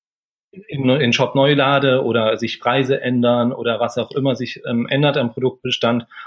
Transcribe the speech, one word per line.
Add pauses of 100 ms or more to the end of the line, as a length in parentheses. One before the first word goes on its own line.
(520)
in,
in
Shop
neu
lade
oder
sich
Preise
ändern
oder
was
auch
immer
sich,
ähm,
ändert
am
Produktbestand, (200)